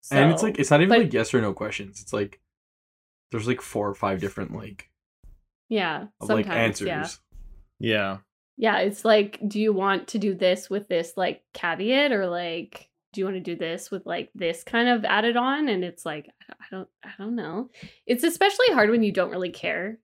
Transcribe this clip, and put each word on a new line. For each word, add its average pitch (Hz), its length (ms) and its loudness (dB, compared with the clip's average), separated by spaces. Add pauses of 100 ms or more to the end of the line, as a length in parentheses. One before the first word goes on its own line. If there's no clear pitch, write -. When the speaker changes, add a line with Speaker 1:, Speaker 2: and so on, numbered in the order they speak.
(120)
Speaker 1:
And 139 180 8
it's 160 120 2
Speaker 2:
So, 220 60 2
Speaker 1:
like, - 100 -2
it's 139 120 2
not 147 120 8
even, 190 80 4
Speaker 2:
but 233 140 8
Speaker 1:
like, 139 100 0
yes 113 180 0
or 123 80 4
no 101 140 0
questions. 104 480 -8
It's - 100 -10
like, 101 260 -4 (920)
there's, 113 160 -4
like, 123 140 -2
four 104 260 -4
or 98 60 -6
five 98 260 -2
different, 98 340 -6
like, 104 360 -14 (800)
Speaker 2:
Yeah, 180 380 -2 (120)
Speaker 1:
of, - 80 -8
like, 214 160 2
Speaker 2:
sometimes, 113 380 0
yeah. 92 160 -2
Speaker 1:
answers. - 220 -8 (600)
Speaker 3:
Yeah. 101 380 0 (400)
Speaker 2:
Yeah, 220 200 2
it's 202 260 -2
like, 208 420 4
"Do 208 140 -2
you 214 140 4
want 190 340 0
to 220 100 -4
do 196 160 0
this 185 360 0
with 202 180 -4
this, 170 260 -2
like, - 280 -4 (100)
caveat?" 226 580 0
Or, 202 160 0
like, 175 640 -6 (240)
"Do 190 80 -8
you 190 60 0
wanna 190 140 -4
do 170 140 -6
this 165 360 -6
with, 185 160 -8
like, - 280 -6
this 170 300 -4
kind 240 240 2
of 233 160 2
added 226 320 2
on?" 269 320 0
And 185 160 0
it's 175 220 -12
like, 151 200 -8
I - 220 -20
don't, - 140 -20
I - 80 -20
don't, 190 180 -12 (160)
I 202 140 -16
don't 220 160 -8
know. 202 340 -6 (380)
It's 247 180 0
especially 403 480 4
hard 214 160 6
when 233 140 4
you 202 100 2
don't 180 180 0
really 180 200 -6
care. 180 540 -6